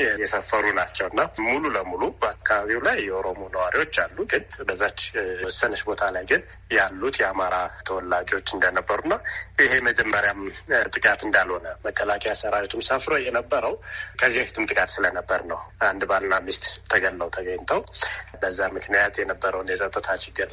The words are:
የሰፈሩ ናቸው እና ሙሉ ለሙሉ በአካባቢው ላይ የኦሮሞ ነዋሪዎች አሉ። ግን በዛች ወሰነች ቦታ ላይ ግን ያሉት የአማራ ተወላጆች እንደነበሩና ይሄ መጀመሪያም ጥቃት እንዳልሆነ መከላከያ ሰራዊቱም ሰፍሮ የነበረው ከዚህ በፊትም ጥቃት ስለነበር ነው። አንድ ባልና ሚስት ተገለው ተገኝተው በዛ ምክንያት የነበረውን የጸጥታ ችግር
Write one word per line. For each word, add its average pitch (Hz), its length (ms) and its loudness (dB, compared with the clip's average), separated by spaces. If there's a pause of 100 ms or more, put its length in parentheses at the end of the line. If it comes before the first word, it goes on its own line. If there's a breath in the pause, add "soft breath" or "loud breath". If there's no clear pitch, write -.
(160)
የሰፈሩ 107 560 2
ናቸው 92 340 -2
እና 107 140 0 (180)
ሙሉ 127 320 0
ለሙሉ 92 320 -2 (140)
በአካባቢው 107 640 0
ላይ 240 180 4
የኦሮሞ 95 420 -2 (100)
ነዋሪዎች 95 480 0
አሉ። - 180 -2 (100)
ግን - 160 0 (220)
በዛች - 360 0 (400)
ወሰነች 98 420 0
ቦታ 107 280 -2
ላይ 80 140 -4
ግን 123 160 4 (280 loud breath)
ያሉት 107 480 0
የአማራ 95 380 0 (280)
ተወላጆች 92 640 0
እንደነበሩና 92 640 2 (460 loud breath)
ይሄ 131 140 6 (100)
መጀመሪያም 107 560 2 (520)
ጥቃት - 320 4
እንዳልሆነ 95 440 2 (140)
መከላከያ 104 560 0
ሰራዊቱም 104 480 -2
ሰፍሮ 160 320 0
የነበረው 120 580 0 (420 loud breath)
ከዚህ 123 220 4
በፊትም 107 280 -2
ጥቃት - 240 2
ስለነበር 90 540 0
ነው። - 140 -6 (220)
አንድ 98 260 0
ባልና 95 340 2
ሚስት 90 240 0 (220)
ተገለው 95 420 0
ተገኝተው 92 520 -2 (560 loud breath)
በዛ - 220 0 (120)
ምክንያት 101 460 0
የነበረውን 95 520 -2
የጸጥታ 95 480 -2
ችግር - 360 -4